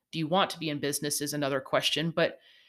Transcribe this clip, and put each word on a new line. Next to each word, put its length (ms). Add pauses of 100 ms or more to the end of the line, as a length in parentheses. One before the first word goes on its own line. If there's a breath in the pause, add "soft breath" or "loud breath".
(120)
Do 80
you 80
want 220
to 100
be 80
in 100
business 420
is 140
another 260
question, 520
but 260 (300 soft breath)